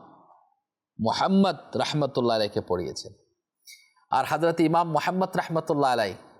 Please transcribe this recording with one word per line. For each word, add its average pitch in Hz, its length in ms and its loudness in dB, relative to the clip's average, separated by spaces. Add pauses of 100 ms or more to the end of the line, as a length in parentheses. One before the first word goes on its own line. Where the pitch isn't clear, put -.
(1000)
মুহাম্মদ 160 560 2 (180)
রাহমাতুল্লাহ 127 600 0
আলাইহিকে 107 260 -2
পড়িয়েছেন। 90 520 -6 (1000)
আর 131 200 0
হযরত 165 300 0
ইমাম 165 300 4
মুহাম্মদ 175 460 0
রাহমাতুল্লাহ 156 560 0
আলাইহি 104 220 0 (260)